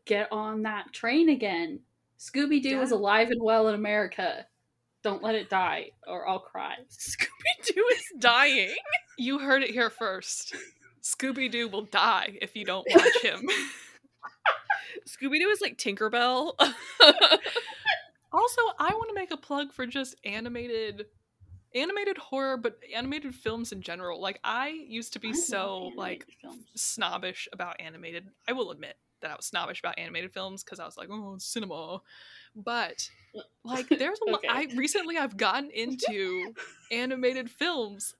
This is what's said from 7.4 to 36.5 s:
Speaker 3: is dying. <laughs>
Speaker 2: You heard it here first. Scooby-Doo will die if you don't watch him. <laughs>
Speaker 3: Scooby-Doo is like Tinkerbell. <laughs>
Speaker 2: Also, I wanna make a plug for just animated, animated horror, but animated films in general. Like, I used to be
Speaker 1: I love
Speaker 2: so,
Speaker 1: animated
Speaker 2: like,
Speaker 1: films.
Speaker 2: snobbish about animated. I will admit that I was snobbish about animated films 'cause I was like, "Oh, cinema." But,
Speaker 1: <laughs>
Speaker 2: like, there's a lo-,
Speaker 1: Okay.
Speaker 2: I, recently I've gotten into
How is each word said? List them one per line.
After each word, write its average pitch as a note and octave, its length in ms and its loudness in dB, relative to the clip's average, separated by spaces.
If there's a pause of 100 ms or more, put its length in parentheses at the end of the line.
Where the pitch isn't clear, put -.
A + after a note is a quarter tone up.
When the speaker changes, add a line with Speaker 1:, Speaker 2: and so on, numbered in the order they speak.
Speaker 3:
is - 120 0 (140)
dying. A#3+ 600 6
<laughs> G5 60 -10 (320)
Speaker 2:
You C4+ 220 0
heard C4+ 240 4
it A#3+ 80 0
here A#3 200 0
first. - 680 -6 (440)
Scooby-Doo B3 680 -2
will G3+ 160 -6
die G3+ 580 2
if G3+ 140 -8
you G#3 80 -8
don't F#3+ 280 -2
watch A#4 300 8
him. F3+ 240 0
<laughs> - 1600 -4
Speaker 3:
Scooby-Doo D4+ 440 0
is G#4 100 2
like F4 180 -2
Tinkerbell. A#3+ 800 0
<laughs> - 800 8 (960)
Speaker 2:
Also, A#4 280 4 (200)
I D#4 120 2
wanna A4 220 -4
make F#4+ 160 -6
a D#4+ 60 -4
plug C#4+ 360 -4
for B3+ 140 -6
just B3+ 380 -6
animated, A3 840 -6 (680)
animated F#4+ 460 -2
horror, C4+ 380 -2
but A#3 240 -4 (120)
animated C4+ 400 -4
films A3+ 380 -6
in G3 100 -10
general. F3 400 -8
Like, G3 220 -4
I B3 280 -2
used A#3 420 -10
to - 80 -12
be A3 80 -8
Speaker 1:
I - 20 -4
love C4+ 80 -2
Speaker 2:
so, G3 380 -2
Speaker 1:
animated F3+ 220 -10
Speaker 2:
like, F3+ 280 -8 (160)
Speaker 1:
films. - 220 -18 (100)
Speaker 2:
snobbish F3+ 800 -4
about F3+ 280 -10
animated. E3 460 -14 (220)
I A#3 60 -4
will A#3 180 -4
admit C#3+ 240 -14 (240)
that D#3+ 100 -10
I D3+ 60 -10
was - 100 -10
snobbish F3 320 -6
about - 220 -6
animated E3+ 320 -8
films F#3+ 320 -10
'cause F3+ 160 -16
I E3 40 -10
was - 120 -14
like, - 160 -12
"Oh, G3+ 260 -10
cinema." F3+ 600 -8 (560)
But, A3 520 -4 (260)
Speaker 1:
<laughs> - 280 -18
Speaker 2:
like, B3+ 260 -6
there's D#4+ 300 2
a A4 100 -4
lo-, G#4+ 100 2
Speaker 1:
Okay. - 100 -2
Speaker 2:
I, C4 260 0
recently E4 420 0
I've C#4 200 -2
gotten A3+ 340 0
into G#3+ 840 -4 (180)